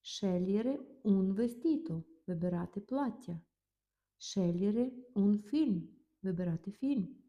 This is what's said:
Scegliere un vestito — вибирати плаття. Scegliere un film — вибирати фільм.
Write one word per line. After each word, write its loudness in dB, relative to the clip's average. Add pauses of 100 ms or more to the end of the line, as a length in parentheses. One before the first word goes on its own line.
Scegliere 0 (260)
un 4
vestito — 0 (240)
вибирати -2
плаття. -4 (800)
Scegliere 0 (240)
un 4
film — 2 (400)
вибирати -2
фільм. -2 (120)